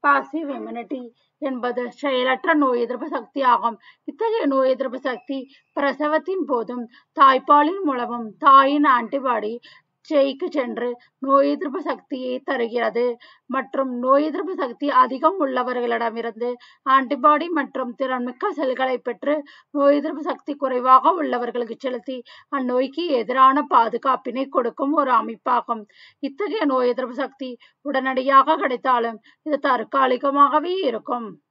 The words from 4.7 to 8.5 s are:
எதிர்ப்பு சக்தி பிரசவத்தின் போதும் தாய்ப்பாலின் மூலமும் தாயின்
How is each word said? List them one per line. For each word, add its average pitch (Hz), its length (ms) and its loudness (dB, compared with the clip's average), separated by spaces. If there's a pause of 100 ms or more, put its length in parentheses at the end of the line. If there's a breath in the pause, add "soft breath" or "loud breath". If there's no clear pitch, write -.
எதிர்ப்பு 254 280 -4
சக்தி 269 400 -6 (340 soft breath)
பிரசவத்தின் 302 720 -2
போதும் 240 380 -4 (320 soft breath)
தாய்ப்பாலின் 294 680 4
மூலமும் 240 460 -4 (100)
தாயின் 277 500 6